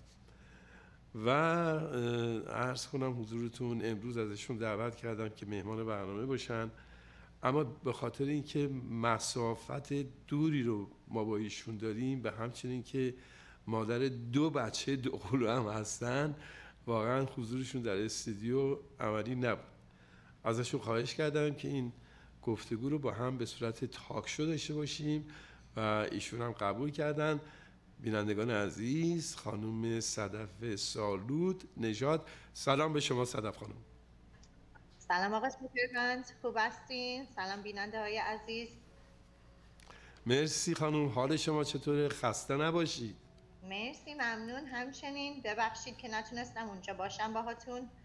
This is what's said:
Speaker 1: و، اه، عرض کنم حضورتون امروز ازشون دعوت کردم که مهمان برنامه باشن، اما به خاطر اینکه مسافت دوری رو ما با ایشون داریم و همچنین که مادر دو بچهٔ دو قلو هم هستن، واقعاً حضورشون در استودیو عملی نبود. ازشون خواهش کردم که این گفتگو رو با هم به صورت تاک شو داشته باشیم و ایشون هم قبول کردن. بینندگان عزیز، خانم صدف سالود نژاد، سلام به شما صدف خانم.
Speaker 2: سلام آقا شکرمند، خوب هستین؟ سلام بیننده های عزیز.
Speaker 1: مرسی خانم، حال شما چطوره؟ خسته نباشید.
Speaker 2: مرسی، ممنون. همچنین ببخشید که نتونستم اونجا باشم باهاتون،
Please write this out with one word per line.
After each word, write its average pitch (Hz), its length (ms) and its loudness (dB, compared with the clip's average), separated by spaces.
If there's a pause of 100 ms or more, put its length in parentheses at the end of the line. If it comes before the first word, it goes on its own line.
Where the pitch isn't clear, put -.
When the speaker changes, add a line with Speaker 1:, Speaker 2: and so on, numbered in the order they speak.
(1160)
Speaker 1:
و، 110 140 0
اه، 143 1200 4
عرض 123 380 0
کنم 131 340 0
حضورتون 117 640 -2
امروز 113 320 -2
ازشون 107 400 -2
دعوت 113 400 0
کردم 110 320 -4
که - 180 -10
مهمان 107 400 -2
برنامه 101 400 -2
باشن، 117 440 -2 (720)
اما 139 220 4
به 117 280 -2
خاطر 131 320 -2
اینکه 143 440 0 (220)
مسافت 117 1000 0 (360)
دوری 147 340 4
رو 104 280 2 (180)
ما 110 160 0
با 107 120 2
ایشون 107 400 -4
داریم 113 480 0
و 110 60 2
همچنین 120 520 -4
که 127 320 0 (520)
مادر 110 320 2 (100)
دو 127 420 2
بچهٔ 131 460 0
دو 127 200 -2
قلو 117 340 2
هم 117 180 4
هستن، 123 680 0 (520)
واقعاً 120 380 4
حضورشون 127 580 -2
در 104 140 2
استودیو 117 840 0 (220)
عملی 107 340 0
نبود. 123 300 2 (800)
ازشون 120 360 2
خواهش 117 340 0
کردم 151 400 2
که 139 140 -6
این 127 240 0 (500)
گفتگو 117 460 0
رو 151 100 2
با 127 140 0
هم 123 260 0
به 117 80 0
صورت 113 380 -2
تاک - 440 -4
شو - 160 0
داشته 156 300 0
باشیم 151 540 0 (480)
و 113 40 -2 (300)
ایشون 113 320 -4
هم 117 100 0
قبول 104 380 0
کردن. 151 500 2 (600)
بینندگان 107 500 2
عزیز، 131 840 2
خانم 113 640 0
صدف 107 760 -4
سالود 120 880 0 (120)
نژاد، 131 520 2 (240)
سلام 147 400 4
به 147 80 4
شما 123 240 2
صدف 107 320 -2
خانم. 104 200 -12 (1200)
Speaker 2:
سلام 190 360 2
آقا 226 140 2
شکرمند، 247 760 -2 (180)
خوب 226 160 -2
هستین؟ 247 680 -2 (100)
سلام 196 260 -4
بیننده 208 380 -4
های 214 160 0
عزیز. 226 520 -2 (1600)
Speaker 1:
مرسی 151 480 4
خانم، 151 340 4
حال 131 280 4
شما 151 280 2
چطوره؟ 147 440 2
خسته 135 480 2
نباشید. 156 600 2 (460)
Speaker 2:
مرسی، 220 520 -8
ممنون. 240 520 -2
همچنین 277 800 -6
ببخشید 226 520 -2
که 247 120 -10
نتونستم 226 600 -6
اونجا 190 260 -8
باشم 196 380 -4
باهاتون، 233 560 -6 (160)